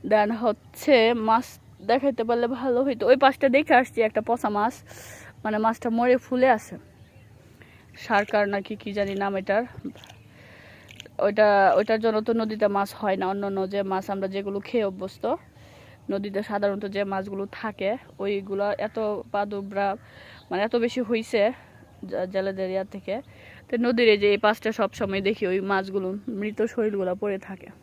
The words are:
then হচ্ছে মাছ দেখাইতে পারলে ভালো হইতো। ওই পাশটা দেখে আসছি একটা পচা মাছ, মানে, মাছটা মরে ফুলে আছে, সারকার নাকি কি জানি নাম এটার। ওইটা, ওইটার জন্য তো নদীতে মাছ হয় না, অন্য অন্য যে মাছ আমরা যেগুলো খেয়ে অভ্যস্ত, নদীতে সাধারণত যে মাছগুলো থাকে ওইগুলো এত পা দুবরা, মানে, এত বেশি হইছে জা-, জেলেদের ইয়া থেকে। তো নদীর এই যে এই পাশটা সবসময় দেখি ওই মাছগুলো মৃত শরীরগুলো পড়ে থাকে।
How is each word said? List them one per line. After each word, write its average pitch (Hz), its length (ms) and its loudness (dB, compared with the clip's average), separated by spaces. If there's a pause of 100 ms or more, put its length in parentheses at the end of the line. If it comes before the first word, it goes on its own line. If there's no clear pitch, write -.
(120)
then 214 180 4 (140)
হচ্ছে 247 540 2 (300)
মাছ 226 180 4 (440)
দেখাইতে 254 380 2
পারলে 233 200 2 (140)
ভালো 247 260 0
হইতো। 233 240 -2
ওই 269 120 6
পাশটা 269 320 4
দেখে 294 260 4
আসছি 247 260 -6
একটা 220 220 -2
পচা 233 280 0
মাছ, 220 160 0 (720)
মানে, 214 220 -2
মাছটা 226 320 0
মরে 247 180 6 (100)
ফুলে 254 220 2 (100)
আছে, - 180 -12 (1300)
সারকার 208 480 2
নাকি 202 280 -6
কি 208 160 -10
জানি 196 160 -2 (100)
নাম 202 160 -2
এটার। 202 240 0 (1600)
ওইটা, 208 220 4 (300)
ওইটার 220 280 2
জন্য 214 120 2 (100)
তো 240 40 0 (100)
নদীতে 214 260 0 (100)
মাছ 196 120 -2 (100)
হয় 196 200 0
না, 185 120 -2
অন্য 202 180 -4
অন্য 196 100 -4 (140)
যে 202 60 -2 (120)
মাছ 190 220 -4
আমরা 196 220 -4
যেগুলো 202 320 -6
খেয়ে 226 220 0
অভ্যস্ত, 190 340 -10 (920)
নদীতে 202 260 -4 (100)
সাধারণত 202 340 -2 (120)
যে 202 60 -2 (120)
মাছগুলো 196 300 -6 (140)
থাকে 208 340 -4 (320)
ওইগুলো 196 420 -4 (220)
এত 214 100 -8 (340)
পা 202 100 -2 (100)
দুবরা, 202 360 -4 (640)
মানে, 180 180 -2
এত 240 80 -2 (100)
বেশি 247 240 -2
হইছে 226 320 0 (680)
জা-, 185 240 -4
জেলেদের 190 420 -2
ইয়া 190 180 -2
থেকে। 196 220 -8 (520)
তো - 60 -4 (120)
নদীর 240 280 4
এই 208 100 4
যে 202 100 4
এই 202 120 2
পাশটা 220 240 2 (100)
সবসময় 196 480 -2
দেখি 214 240 -2
ওই 190 60 0 (140)
মাছগুলো 190 360 -2 (320)
মৃত 214 200 -6 (140)
শরীরগুলো 202 480 -2
পড়ে 202 260 -4
থাকে। 196 220 -16 (140)